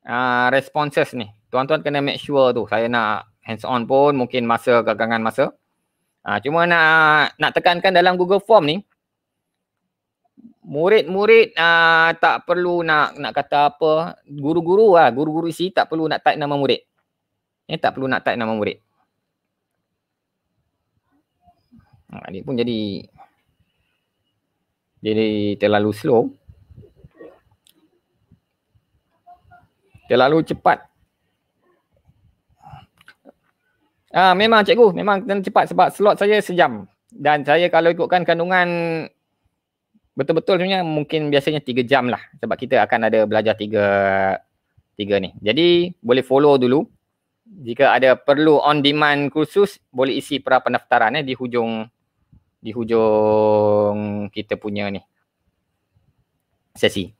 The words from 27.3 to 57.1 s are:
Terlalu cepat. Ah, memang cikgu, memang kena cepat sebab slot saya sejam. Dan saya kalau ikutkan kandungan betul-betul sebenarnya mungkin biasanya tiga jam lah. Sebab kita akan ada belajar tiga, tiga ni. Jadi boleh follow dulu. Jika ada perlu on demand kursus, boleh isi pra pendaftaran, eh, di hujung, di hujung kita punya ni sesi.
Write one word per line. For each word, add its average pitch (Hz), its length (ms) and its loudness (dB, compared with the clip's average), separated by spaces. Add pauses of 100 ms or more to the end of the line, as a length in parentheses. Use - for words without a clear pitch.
Terlalu 135 380 2
cepat. - 480 -4 (3250)
Ah, 180 240 4
memang 214 320 4
cikgu, 208 240 6
memang 190 320 -2
kena 202 160 -4
cepat 185 320 -2
sebab 180 160 2
slot 196 320 0
saya 208 240 2
sejam. 147 400 -2 (240)
Dan 143 400 -2
saya 170 240 2
kalau 165 240 2
ikutkan 180 320 -2
kandungan 175 400 0 (1400)
betul-betul 160 480 -2
sebenarnya 185 240 -2
mungkin 151 480 -4
biasanya 143 320 0
tiga 123 240 -4
jam 123 240 0
lah. 98 80 -4 (240)
Sebab 113 160 -6
kita 123 240 0
akan 113 240 0
ada 110 160 2
belajar 107 320 0
tiga, 104 300 -2 (1120)
tiga 101 160 -2
ni. 95 240 -4
Jadi 175 640 0
boleh 127 240 0
follow 139 320 4
dulu. 127 240 0 (640)
Jika 123 480 0
ada 127 240 4
perlu 143 400 2
on 147 240 0
demand 143 480 0
kursus, 190 480 -2 (160)
boleh 127 240 -2
isi 139 240 -8
pra 127 160 2
pendaftaran, 120 560 0
eh, 156 80 -4
di 131 160 -8
hujung, 113 480 -6 (720)
di 110 160 -14
hujung 107 1500 0
kita 104 320 -10
punya 101 320 -8
ni 98 80 -10 (1800)
sesi. 101 320 -4 (120)